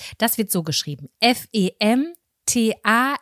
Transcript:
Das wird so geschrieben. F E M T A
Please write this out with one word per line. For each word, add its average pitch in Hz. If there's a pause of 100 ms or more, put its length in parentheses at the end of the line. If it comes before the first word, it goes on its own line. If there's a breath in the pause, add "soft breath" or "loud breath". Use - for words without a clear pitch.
(180 loud breath)
Das 226
wird 208
so 175
geschrieben. 147 (120)
F 240
E 196
M 254 (340)
T 220 (100)
A 247